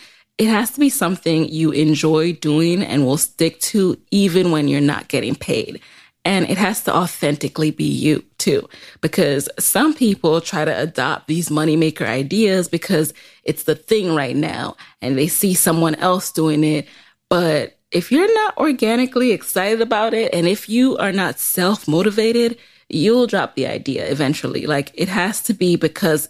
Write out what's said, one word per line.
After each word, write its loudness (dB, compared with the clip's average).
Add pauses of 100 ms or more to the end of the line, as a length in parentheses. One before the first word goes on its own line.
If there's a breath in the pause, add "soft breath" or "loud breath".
(380 loud breath)
it 2
has 0
to -8
be 4
something 0
you 0
enjoy 2
doing 0
and 0
will 2
stick -2
to 0 (100)
even 2
when 2
you're 2
not 0
getting -2
paid. -6 (460 loud breath)
And 0
it 0
has -2
to -2
authentically -2
be -4
you 0 (140)
too, 0 (360 loud breath)
because 0 (100)
some 2
people 2
try -4
to -2
adopt -4
these -2
moneymaker 0
ideas 0
because -2 (320 loud breath)
it's -6
the 2
thing 0
right -2
now -4 (260 loud breath)
and 0
they 2
see 0
someone 2
else -2
doing 2
it. -2 (400 loud breath)
But 0 (120)
if -2
you're 4
not 0
organically 0
excited -2
about 0
it, -2
and 2
if -2
you 2
are -2
not -2
self-motivated, 0 (320 soft breath)
you'll 2
drop -4
the -2
idea -6
eventually. -2
Like, -4
it -4
has -2
to -2
be 2
because 0